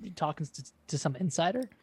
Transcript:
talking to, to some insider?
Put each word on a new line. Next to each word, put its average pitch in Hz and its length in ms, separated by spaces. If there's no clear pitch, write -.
talking 156 320
to, - 160
to 151 100
some 139 200
insider? 233 520